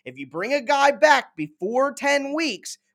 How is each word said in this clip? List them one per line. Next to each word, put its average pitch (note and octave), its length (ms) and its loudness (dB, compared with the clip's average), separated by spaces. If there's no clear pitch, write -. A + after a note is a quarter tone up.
if B2+ 140 -14
you C#3 100 -14
bring F#3+ 260 -6
a C#4+ 80 0
guy C#4 300 2
back C#4 460 2
before A3+ 560 -2
ten C#4 400 -2
weeks, D4 460 -6